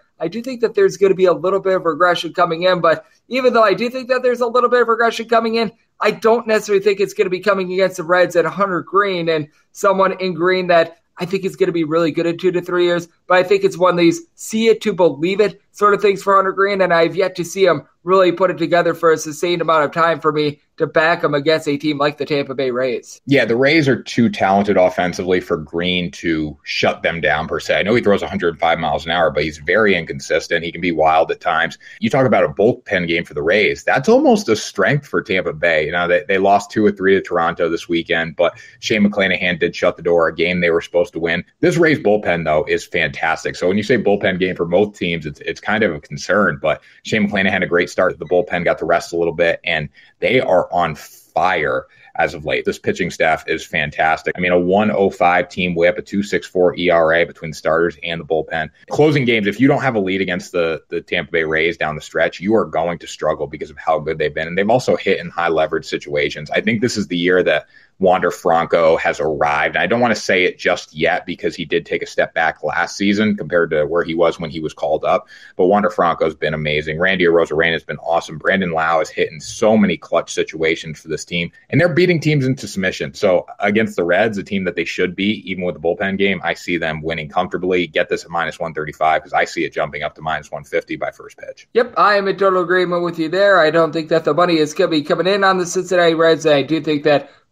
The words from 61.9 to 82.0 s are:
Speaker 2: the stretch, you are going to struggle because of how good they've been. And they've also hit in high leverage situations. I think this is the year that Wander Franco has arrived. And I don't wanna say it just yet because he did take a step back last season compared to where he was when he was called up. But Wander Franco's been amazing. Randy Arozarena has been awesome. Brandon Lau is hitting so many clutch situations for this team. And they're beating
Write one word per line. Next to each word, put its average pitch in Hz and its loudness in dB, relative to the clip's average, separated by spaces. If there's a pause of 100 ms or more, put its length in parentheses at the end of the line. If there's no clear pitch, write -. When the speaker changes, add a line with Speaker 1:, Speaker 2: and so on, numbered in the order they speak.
Speaker 2:
the 76 -10
stretch, 82 -4
you 101 0
are 98 2
going 80 -4
to - -16
struggle 78 -4
because 76 -12
of 73 -20
how 80 -2
good 78 -6
they've 76 -4
been. 78 -6
And 87 -6
they've 101 0
also 113 2
hit 90 -2
in 85 -12
high 85 -2
leverage 78 -2
situations. 76 -6
I 90 -2
think 107 -2
this 117 -2
is 101 -4
the 90 -4
year 90 2
that 78 0 (360)
Wander 90 2
Franco 82 2
has 82 -2
arrived. 73 -2
And 82 0
I 90 0
don't 117 0
wanna 113 2
say 92 0
it - -2
just - -4
yet 80 -2
because 85 -6
he 82 -8
did 85 -2
take 87 -4
a - -8
step - -2
back 80 -2
last 78 -4
season 101 2
compared 85 -2
to 76 0
where 82 0
he 82 -4
was 85 0
when 80 -8
he 80 -10
was 76 -8
called - -4
up. 85 -2 (280)
But 92 4
Wander 101 4
Franco's 82 0
been 78 -4
amazing. 78 -4
Randy 92 0
Arozarena 82 2
has 80 -6
been 76 -10
awesome. 80 -4
Brandon 87 0
Lau 80 0
is 78 -4
hitting 80 -6
so - 0
many 92 4
clutch - -4
situations 80 -4
for - -20
this 76 -8
team. 85 -6 (180)
And 131 2
they're 175 4
beating 175 2